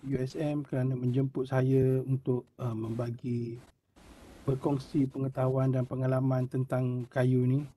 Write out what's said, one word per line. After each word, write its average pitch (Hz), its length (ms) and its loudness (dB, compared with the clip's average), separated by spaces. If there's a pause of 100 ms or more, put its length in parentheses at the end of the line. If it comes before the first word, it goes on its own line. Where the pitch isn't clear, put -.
U 135 100 0
S 131 200 -4
M 147 280 -2
kerana 131 280 0
menjemput 131 580 0
saya 131 500 4
untuk, 131 460 -2 (100)
uh, 117 160 -4
membagi, 117 840 -4 (840)
berkongsi 139 640 0
pengetahuan 131 640 0
dan 127 160 0
pengalaman 131 640 0
tentang 127 640 -2
kayu 127 340 4
ni. 131 160 2 (140)